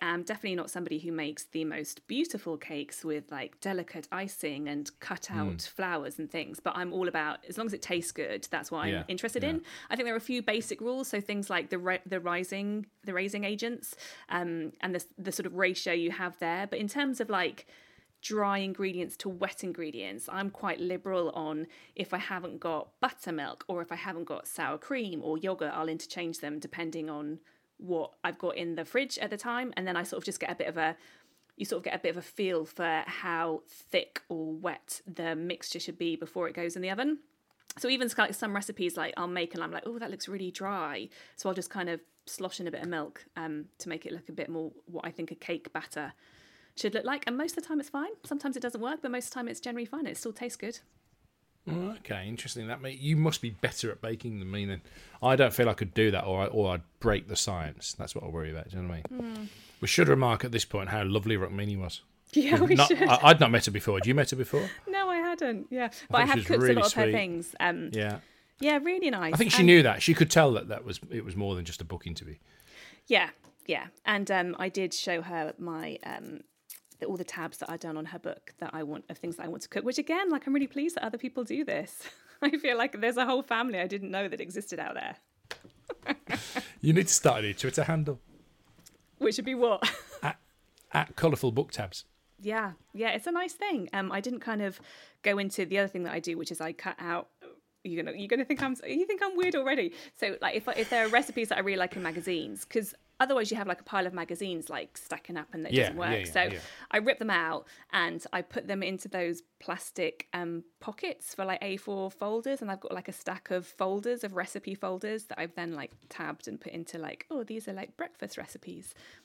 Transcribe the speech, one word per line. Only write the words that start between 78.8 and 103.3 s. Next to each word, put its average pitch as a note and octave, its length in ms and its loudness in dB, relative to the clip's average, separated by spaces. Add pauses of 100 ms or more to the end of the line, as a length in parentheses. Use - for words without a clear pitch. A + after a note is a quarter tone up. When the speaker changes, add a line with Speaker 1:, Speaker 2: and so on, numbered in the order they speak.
Speaker 1:
want, D3+ 240 -8
of D#3 100 -12
things E3+ 180 -6
that E3+ 100 -10
I - 20 -8
want E3+ 140 -8
to - 60 -12
cook, G3+ 160 -4
which B3 140 -2
again, E4+ 320 0
like, C#4+ 160 0
I'm C4+ 60 0
really C#4 140 4
pleased D4 300 -2
that - 80 -4
other A3 140 -4
people B3 260 -4
do C4 200 -2
this. - 380 -4 (220)
<laughs> - 180 -20
I C#4+ 160 6
feel B3+ 180 2
like A#3 240 0
there's A#3 160 2
a B3+ 100 4
whole C4 160 4
family A#3 380 0
I F3+ 80 0
didn't G3 220 -4
know G3 180 -2
that - 120 -6
existed F3+ 380 -8
out - 160 -6
there. - 220 -6 (880)
<laughs> C#4+ 100 -2 (640)
Speaker 2:
You D3+ 140 6
need E3+ 140 6
to - 60 6
start B2 260 6
a - 20 0
new G#2 120 0
Twitter C#3+ 300 0
handle. D3+ 360 0 (1000)
Speaker 1:
Which G#3+ 180 2
would A#3 80 -2
be C4 100 -2
what? A#3 280 4 (240)
<laughs> - 160 -16
Speaker 2:
At, - 160 0 (540)
at - 240 2
Colourful C3+ 360 4
Book B2+ 200 0
Tabs. - 320 -6 (380)
Speaker 1:
Yeah, G#3 300 -2 (220)
yeah, A3 160 0
it's - 160 0
a F4 60 0
nice F4 200 0
thing. E4 400 -2
Um, F#3+ 180 0
I G3 100 -2
didn't B3 200 -4
kind G#3+ 220 -4
of G3 180 -4 (420)
go G3+ 160 4
into G3 280 -2
the F#3+ 120 0
other G3 100 4
thing F#3 160 -4
that E3+ 100 -4
I E3+ 60 -2
do, E3 180 -4
which E3 120 -6
is E3 100 -8
I D#3+ 120 -4
cut - 260 -8
out. F3 300 -4 (560)
You're E3+ 180 -4
gonna, D#3 140 -6
you're G3+ 120 -6
gonna B3+ 180 4
think C#4 160 0
I'm, B3+ 140 0 (100)
you E4 200 2
think G4 160 0
I'm G4 140 2
weird F4+ 180 4
already. C4 380 2 (260)
So, G3 240 0
like, - 140 2
if, A3 200 -4
if A3 140 2
there A3+ 160 6
are - 20 2
recipes A#3 420 4
that - 80 2
I - 20 4
really G3 180 2
like F3+ 180 0
in F#3 60 -6
magazines, E3 600 -4
'cause - 300 -2 (260)
otherwise B3+ 300 4